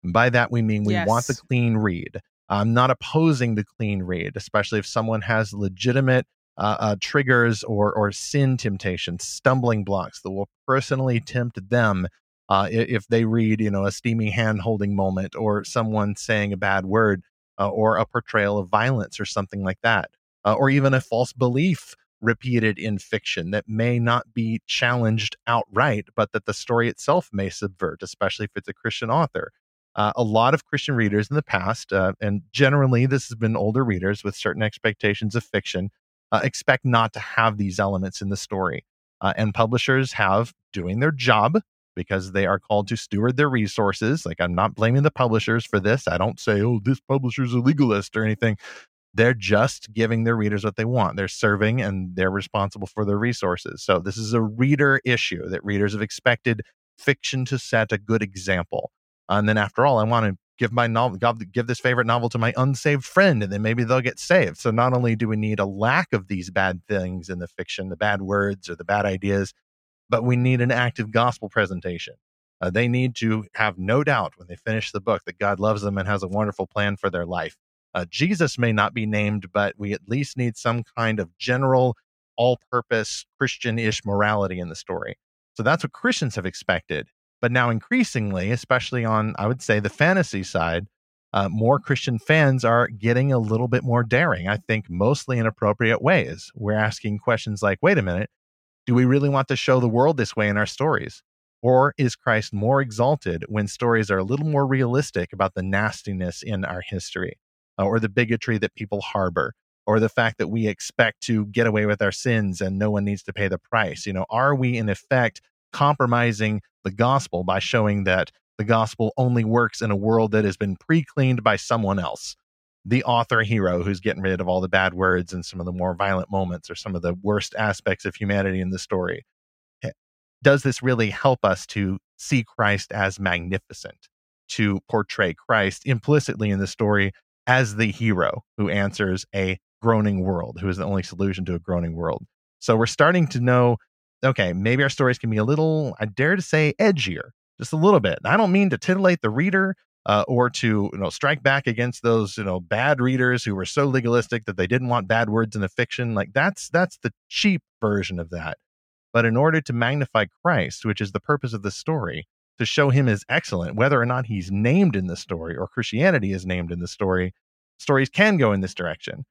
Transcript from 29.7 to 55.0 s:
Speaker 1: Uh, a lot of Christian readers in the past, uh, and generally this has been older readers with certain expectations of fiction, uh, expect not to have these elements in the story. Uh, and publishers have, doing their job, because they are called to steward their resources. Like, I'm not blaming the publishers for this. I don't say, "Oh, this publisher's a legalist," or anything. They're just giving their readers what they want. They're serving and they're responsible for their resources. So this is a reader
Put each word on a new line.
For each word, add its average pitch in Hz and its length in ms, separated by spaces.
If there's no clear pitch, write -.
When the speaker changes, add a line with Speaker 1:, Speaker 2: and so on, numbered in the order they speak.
Speaker 1:
Uh, 104 200
a 120 80
lot 113 300
of 135 140
Christian 143 280
readers 107 360
in 147 60
the 151 60
past, 98 480
uh, 95 300
and 101 220
generally 135 540
this 131 220
has 117 60
been 110 220
older 110 260
readers 101 400
with 101 140
certain 101 260
expectations 107 720
of 120 80
fiction, 95 480
uh, 107 120
expect - 400
not 117 300
to - 60
have 113 360
these 98 240
elements 95 400
in 98 80
the 98 80
story. 92 480
Uh, 98 160
and 107 160
publishers 123 580
have, 104 400
doing 98 260
their 151 120
job, 123 480
because 92 380
they 98 120
are 95 140
called 104 300
to 117 80
steward 117 420
their 147 100
resources. 110 800
Like, 82 120
I'm 87 160
not 98 200
blaming 120 280
the 147 80
publishers 113 540
for 104 160
this. 107 260
I 87 120
don't 92 200
say, 104 220
"Oh, 117 240
this 127 160
publisher's 127 540
a 123 60
legalist," 120 580
or 110 60
anything. 107 340
They're 117 180
just 104 600
giving 113 300
their 117 120
readers 104 260
what 107 140
they 110 80
want. 117 320
They're 98 120
serving 107 520
and 95 360
they're 92 140
responsible 98 560
for 107 200
their 101 120
resources. 104 640
So 92 160
this 95 200
is 110 160
a 113 80
reader 135 640